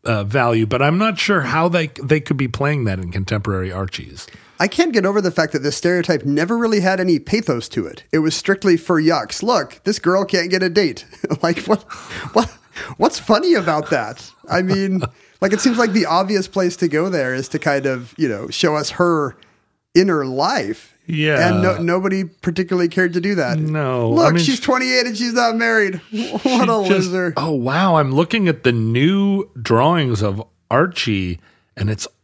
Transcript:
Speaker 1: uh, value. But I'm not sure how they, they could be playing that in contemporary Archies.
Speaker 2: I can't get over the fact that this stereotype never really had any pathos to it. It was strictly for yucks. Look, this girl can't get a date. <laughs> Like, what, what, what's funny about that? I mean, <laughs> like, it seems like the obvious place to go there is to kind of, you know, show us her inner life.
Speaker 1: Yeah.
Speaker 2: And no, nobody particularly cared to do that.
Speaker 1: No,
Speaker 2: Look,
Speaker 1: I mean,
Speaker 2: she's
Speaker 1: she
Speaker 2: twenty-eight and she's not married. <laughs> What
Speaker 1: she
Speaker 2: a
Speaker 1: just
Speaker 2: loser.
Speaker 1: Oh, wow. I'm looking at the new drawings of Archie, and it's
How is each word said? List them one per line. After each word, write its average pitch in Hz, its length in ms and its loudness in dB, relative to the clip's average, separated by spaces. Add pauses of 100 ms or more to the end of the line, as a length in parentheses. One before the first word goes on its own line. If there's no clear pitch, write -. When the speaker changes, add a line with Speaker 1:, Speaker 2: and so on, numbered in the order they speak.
Speaker 1:
uh, 107 200 -2
value. 113 420 2
But 127 160 0
I'm 156 160 2
not 214 200 0
sure 196 240 2
how 156 260 0
they, 170 200 0 (140)
they 147 180 2
could 147 160 -4
be 131 120 -2
playing 139 360 -2
that 95 140 0
in 90 120 -8
contemporary 95 640 -4
Archies. - 540 -10 (340)
Speaker 2:
I 180 60 2
can't 320 260 0
get 196 140 2
over 196 140 2
the 185 100 0
fact 160 220 0
that 147 80 -2
this 139 160 -2
stereotype 175 480 0
never 160 340 0
really 226 220 2
had 185 180 2
any 175 220 2
pathos 160 500 -2
to 98 160 -4
it. - 160 -16 (100)
It 160 60 2
was 156 160 0
strictly 196 420 0
for 165 240 0
yucks. 156 420 -2
Look, 208 420 -2
this 208 140 -2
girl 185 260 0
can't 180 260 -2
get 185 120 0
a 185 60 0
date. 170 420 0
<laughs> - 320 -4
Like, 170 180 0
what, 208 220 0 (500)
what, 226 160 2 (480)
what's 285 240 0
funny 311 340 4
about 160 360 0
that? 120 420 -4 (180)
I 185 120 0
mean, 190 400 0 (180)
<laughs> - 200 -16
like, 196 120 2
it 208 80 0
seems 240 180 2
like 226 140 2
the 190 140 2
obvious 190 420 0
place 180 300 0
to 175 100 0
go 156 200 0
there 135 260 -2
is 131 160 -4
to 151 100 -4
kind 139 260 0
of, 127 320 -4
you 160 100 2
know, 104 200 -4
show 151 260 0
us 151 160 -4
her 160 460 0 (580)
inner 170 300 4
life. 131 720 -4 (100)
Speaker 1:
Yeah. 156 480 2
Speaker 2:
And 180 80 2
no, 185 160 2
nobody 185 460 0
particularly 180 640 -2
cared 180 240 0
to 175 80 0
do 202 160 0
that. 139 220 0
Speaker 1:
No, 139 520 0
Speaker 2:
Look, 330 160 4
Speaker 1:
I - 60 6
mean, 170 100 2
Speaker 2:
she's 247 140 2
Speaker 1:
she - 60 -8
Speaker 2:
twenty-eight 254 440 0
and 226 100 -6
she's 240 180 -2
not 233 220 2
married. 220 500 0
<laughs> - 40 -20
What 220 320 -4
Speaker 1:
she 262 80 2
Speaker 2:
a 247 160 4
Speaker 1:
just 214 240 2 (200)
Speaker 2:
loser. 180 260 -2
Speaker 1:
Oh, 160 160 -2
wow. 147 440 0
I'm 139 160 2
looking 175 360 2
at - 160 -2
the 123 80 4
new 165 760 2 (140)
drawings 123 600 2
of 104 200 -2 (280)
Archie, 101 680 -2 (380)
and 101 120 -2
it's 107 200 -6 (160)